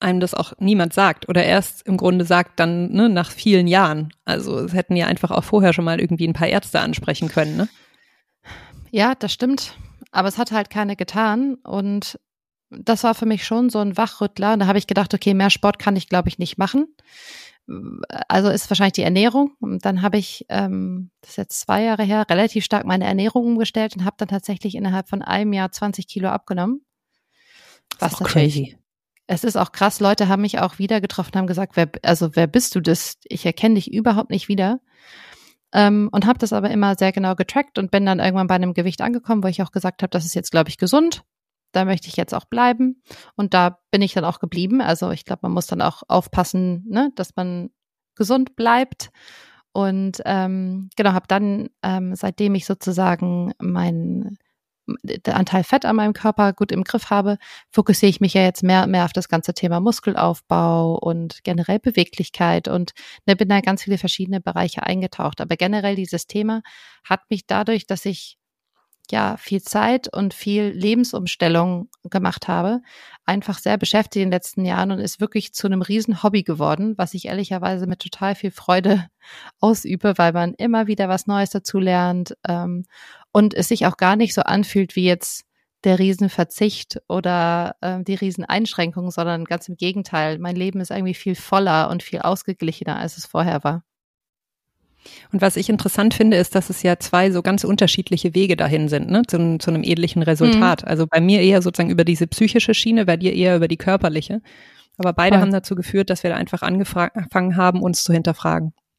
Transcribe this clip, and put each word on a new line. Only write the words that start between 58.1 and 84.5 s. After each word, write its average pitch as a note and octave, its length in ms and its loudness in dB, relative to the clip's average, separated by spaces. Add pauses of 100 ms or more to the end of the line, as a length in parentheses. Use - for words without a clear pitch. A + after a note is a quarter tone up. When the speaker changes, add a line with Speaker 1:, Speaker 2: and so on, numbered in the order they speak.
Speaker 2:
ich - 100 0
mich F#3+ 140 2
ja F#3+ 80 6
jetzt F#3 180 2
mehr F#3 220 4
und F#3+ 80 0
mehr F3+ 140 2
auf - 80 -6
das - 160 -4
ganze E3 260 -2
Thema E3+ 240 -2
Muskelaufbau E3+ 1200 0
und E3 440 -6
generell F#3 360 -2
Beweglichkeit F3 880 0
und, F3+ 240 -2 (340)
ne, G3 100 4
bin F#3+ 140 0
da G3+ 120 4
ganz F#3+ 200 -2
viele G3 160 -2
verschiedene F#3 440 -4
Bereiche F3 420 -4
eingetaucht. F#3 580 -4
Aber E3 140 -4
generell G3+ 400 0
dieses F3 320 -6
Thema A3 340 -2 (420)
hat - 260 -2
mich G3+ 180 -6
dadurch, G#3 400 -2
dass F#3+ 180 -6
ich - 320 -8 (720)
ja G#3 260 -2
viel G3 240 -4
Zeit A3+ 500 -2
und G3 220 -4
viel G#3 300 -2
Lebensumstellung F3+ 1300 0 (200)
gemacht F3+ 380 -4
habe, F#3 340 -2 (420)
einfach G3 360 -4
sehr G#3 180 0
beschäftigt - 380 0
in F#3+ 140 0
den - 20 0
letzten F3+ 340 -4
Jahren F#3 260 0
und F#3+ 60 -4
ist G3+ 220 -8
wirklich - 340 -4
zu - 140 -6
einem F#3+ 160 0
riesen G#3+ 400 -2
Hobby G3+ 180 2
geworden, D#3+ 560 -2
was F3+ 160 -4
ich F3+ 120 -10
ehrlicherweise F#3 600 -6
mit F3+ 140 -4
total - 340 -6
viel F#3+ 160 -6
Freude F3+ 580 0 (260)
<laughs> - 260 -20
ausübe, G#3 580 0
weil E3+ 160 4
man F3 220 -2
immer A3+ 320 0
wieder G3+ 200 0
was F#3 200 -2
Neues G3+ 240 0
dazulernt, F3+ 840 -2 (120)
ähm, F3 380 -4 (460)
und G#3+ 220 4
es - 140 -2
sich - 180 0
auch F3+ 120 2
gar F#3 180 4
nicht A3 180 2
so - 100 0
anfühlt G3 520 0